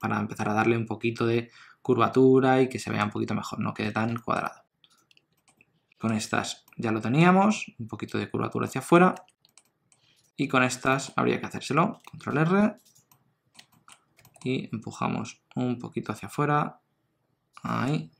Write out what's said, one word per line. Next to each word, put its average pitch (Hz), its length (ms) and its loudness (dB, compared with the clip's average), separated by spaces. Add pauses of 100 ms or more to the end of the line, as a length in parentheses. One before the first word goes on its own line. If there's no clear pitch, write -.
para 107 180 -2
empezar 104 300 -4
a 107 60 -2
darle 113 220 4
un 113 100 -2
poquito 117 400 -2
de 117 240 0 (320)
curvatura 131 800 4
y 127 60 2
que 107 100 -6
se 110 120 -8
vea 107 140 0
un 107 60 -4
poquito 110 240 -4
mejor, - 260 -6
no - 140 -4
quede 107 180 -4
tan 113 240 -2
cuadrado. - 480 -6 (1300)
Con 113 140 -2
estas - 520 -4 (120)
ya 117 140 -4
lo 110 100 -2
teníamos, 180 760 4
un 117 80 -10
poquito 110 320 -8
de 104 120 -6
curvatura 113 360 -4
hacia - 140 -6
afuera, 180 340 6 (1200)
y 135 120 -2
con 127 140 2
estas 131 540 -2
habría 123 240 2
que 104 60 -10
hacérselo, - 540 -2 (100)
Control 123 280 -6
R, 196 380 2 (1700)
y 131 320 -4
empujamos - 680 -6 (120)
un 123 240 -2
poquito 113 340 -8
hacia 107 160 -10
afuera, 147 520 -2 (840)
ahí, 120 580 -4